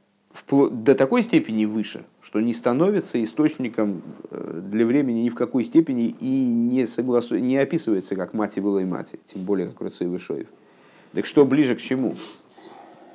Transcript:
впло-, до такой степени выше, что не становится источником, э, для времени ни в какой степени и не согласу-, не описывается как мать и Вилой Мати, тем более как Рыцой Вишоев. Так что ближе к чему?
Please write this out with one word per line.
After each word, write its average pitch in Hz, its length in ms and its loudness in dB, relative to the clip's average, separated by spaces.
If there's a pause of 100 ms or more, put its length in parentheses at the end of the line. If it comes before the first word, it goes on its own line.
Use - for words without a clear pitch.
(320)
впло-, - 380 2
до 127 240 2
такой 139 300 4
степени 110 420 2
выше, 107 400 -6 (160)
что 107 200 -4
не 117 120 0
становится 139 720 0
источником, 113 800 -2 (280)
э, - 400 -10
для 113 160 2
времени 123 360 2
ни 120 80 0
в 117 60 -6
какой 123 280 0
степени 127 440 2
и 131 380 -2
не 120 400 2
согласу-, 120 540 -2
не 127 180 0
описывается 117 580 0
как 90 180 -6
мать 107 240 -2
и 98 40 -2
Вилой 98 240 0
Мати, - 400 -8
тем 95 180 -12
более 95 240 -2
как - 140 -14
Рыцой 90 260 -6
Вишоев. 87 400 -6 (680)
Так 107 120 -4
что 143 200 6
ближе 131 300 2
к 113 60 -14
чему? 127 340 -2 (1000)